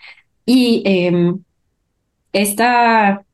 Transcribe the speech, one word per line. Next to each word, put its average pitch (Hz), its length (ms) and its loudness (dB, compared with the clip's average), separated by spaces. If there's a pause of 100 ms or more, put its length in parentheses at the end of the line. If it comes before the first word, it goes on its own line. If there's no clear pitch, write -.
(460)
Y, 240 380 0
em, 175 540 0 (920)
esta 214 1000 0